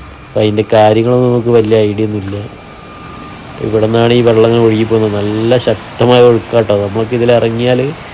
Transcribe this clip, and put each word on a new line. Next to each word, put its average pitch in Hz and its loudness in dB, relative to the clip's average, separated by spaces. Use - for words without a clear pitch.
അപ്പം - -6
അതിൻ്റെ 107 0
കാര്യങ്ങളൊന്നും 113 4
നമുക്ക് 120 0
വലിയ 110 2
ഐഡിയ 104 -2
ഒന്നുമില്ല. 101 -8
ഇവിടെ 107 0
നിന്നാണ് 117 2
ഈ - 4
വെള്ളം 113 4
ഇങ്ങനെ 117 2
ഒഴുകി 110 2
പോകുന്നത്. 110 0
നല്ല 107 -2
ശക്തമായ 123 0
ഒഴുക്കാട്ടോ. 110 0
നമ്മൾക്ക് 110 -4
ഇതിൽ 120 0
ഇറങ്ങിയാൽ 117 0